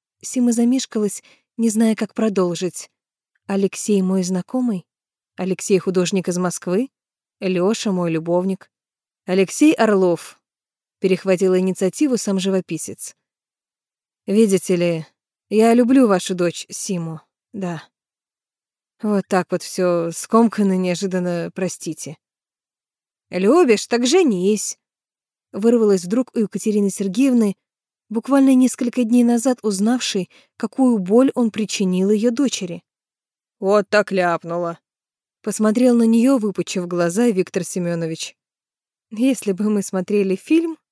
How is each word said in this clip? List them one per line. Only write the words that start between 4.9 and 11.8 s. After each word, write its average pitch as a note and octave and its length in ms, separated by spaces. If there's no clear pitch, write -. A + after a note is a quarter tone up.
Алексей F#3 420
художник F3+ 500
из F3+ 120
Москвы? F3+ 500
Лёша F#3+ 520
мой F3+ 180
любовник?" F3 600
"Алексей F#3+ 480
Орлов", F#3+ 680
перехватил F#3 580
инициативу F#3 640